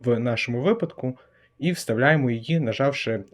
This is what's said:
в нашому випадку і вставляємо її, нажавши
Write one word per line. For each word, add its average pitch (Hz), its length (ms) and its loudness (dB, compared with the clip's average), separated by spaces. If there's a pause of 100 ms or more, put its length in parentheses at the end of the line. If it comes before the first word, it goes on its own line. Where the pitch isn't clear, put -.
в 120 180 2
нашому 120 440 -2
випадку 208 560 -2 (400)
і 180 140 0
вставляємо 131 580 2
її, 120 300 -2
нажавши 120 600 -2 (140)